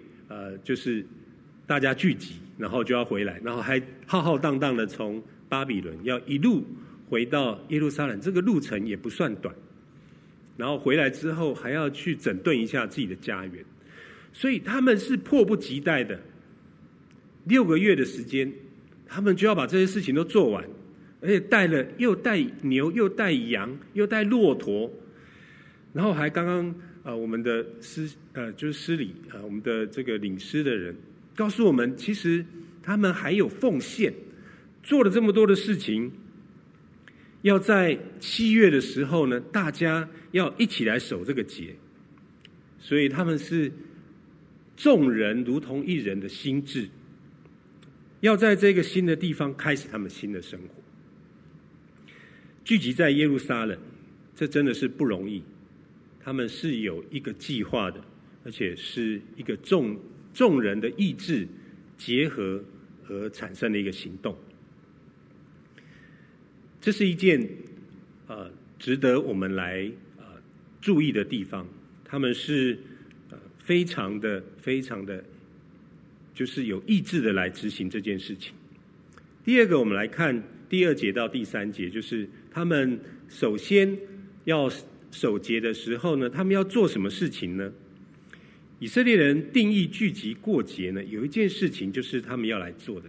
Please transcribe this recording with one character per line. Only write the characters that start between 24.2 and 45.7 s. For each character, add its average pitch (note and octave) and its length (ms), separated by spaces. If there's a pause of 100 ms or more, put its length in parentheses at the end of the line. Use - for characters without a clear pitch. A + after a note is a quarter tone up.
骆 G#3 300
驼， G#2 380 (1040)
然 D#3+ 100
后 G#3 80
还 D3+ 160
刚 E3+ 160
刚， F3 300 (280)
呃， A#2+ 140
我 A2+ 100
们 A2+ 160
的 A#2 220 (160)
师， D#3 300 (240)
呃， A#2 180
就 D3+ 180
是 D3 40
师 E3 220
礼， G2+ 180 (160)
呃， G2+ 120
我 G#2+ 60
们 G#2 140
的 A2 240
这 G#2+ 180
个 A2+ 140
领 G2+ 200
诗 D3+ 240
的 C3+ 140
人 F2 180 (400)
告 G#3+ 140
诉 A3+ 160
我 F#3 80
们， B2 240
其 - 160
实 E3+ 320 (380)
他 G3 120
们 G3+ 180
还 D#3+ 200
有 F#3 160
奉 G3 320
献， - 320 (720)
做 C#4+ 200
了 G3+ 80
这 A3 120
么 G#2 100
多 D3+ 140
的 G3 100
事 G#2+ 200
情， A2 360 (1300)
要 G3 180
在 F#3+ 400 (220)
七 A3+ 320
月 A3 180
的 C#3+ 100
时 C#3 240
候 D3+ 220
呢， B2 140
大 F3 300
家 D#3+ 380 (240)
要 F3 260
一 A3+ 80
起 - 200
来 A2 120
守 F#2+ 260
这 C3+ 100
个 A#2 100
节， F#2 320 (1000)
所 - 200
以 C#3+ 100
他 C#3 160
们 D#3+ 140
是 D3+ 320 (1080)
众 E3 360
人 A2 320
如 B2 160
同 C3+ 240